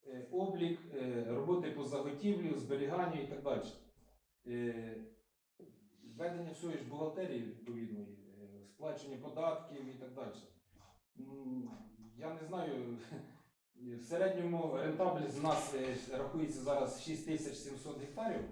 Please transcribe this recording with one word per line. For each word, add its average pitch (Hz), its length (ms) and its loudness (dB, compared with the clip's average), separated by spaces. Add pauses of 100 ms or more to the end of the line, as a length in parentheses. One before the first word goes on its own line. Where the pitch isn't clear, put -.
е, 127 220 -8
облік, 175 480 4 (160)
е, 120 340 2
роботи 156 420 4
по 139 140 -2
заготівлі, 156 720 4
зберіганню 143 640 2
і 139 60 -2
так 139 160 -4
далі. 143 180 4 (840)
Е, 117 480 -2 (1200)
ведення 170 340 -2
всієї 160 260 -4
ж 123 120 -2
бухгалтерії 156 540 0
відповідної, 110 640 -6
е, 101 580 -16
сплачення 143 520 -6
податків 147 720 0
і 127 100 -10
так 127 140 -10
далі. 120 220 -6 (840)
М, 127 520 -6 (460)
я 160 160 -6
не 160 140 -8
знаю, 135 500 -2 (380)
<laughs> - 400 -20
в 120 280 -8
середньому 170 760 2
рентабельність 151 640 2
у 151 40 0
нас, 151 320 4
е, 131 420 0
рахується 139 440 0
зараз 135 420 4
шість 156 220 -2
тисяч 151 320 0
сімсот 131 420 -6
гектарів. 220 420 0 (100)